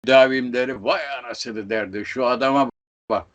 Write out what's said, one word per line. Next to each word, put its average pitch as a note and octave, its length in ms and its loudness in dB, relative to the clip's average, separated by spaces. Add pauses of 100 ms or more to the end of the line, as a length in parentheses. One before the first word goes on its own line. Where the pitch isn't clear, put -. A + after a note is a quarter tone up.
müdavimleri, B2+ 760 4
"Vay D3+ 260 -2
anasını," A#2 600 -10
derdi, G#2 360 -6
"şu B2+ 200 -4
adama C3 440 2 (400)
bak. G2 260 -2